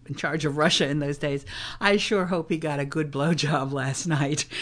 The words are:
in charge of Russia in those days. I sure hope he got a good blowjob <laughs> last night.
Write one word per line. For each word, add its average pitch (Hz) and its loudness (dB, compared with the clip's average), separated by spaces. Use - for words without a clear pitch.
in 139 -8
charge 151 -2
of 143 -2
Russia 156 4
in 147 0
those 143 -2
days. 139 -2
I 202 6
sure 196 2
hope 170 0
he 170 2
got 151 -2
a 143 0
good 147 -2
blowjob 143 0
<laughs> - -
last 135 -2
night. 147 0